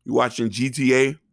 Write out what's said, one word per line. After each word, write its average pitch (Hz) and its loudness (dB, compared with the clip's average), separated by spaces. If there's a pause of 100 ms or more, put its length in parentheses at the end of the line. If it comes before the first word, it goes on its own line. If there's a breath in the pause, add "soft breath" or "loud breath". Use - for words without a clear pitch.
You - -8
watching 120 -2
G 117 -4
T 127 0
A, 135 2 (140)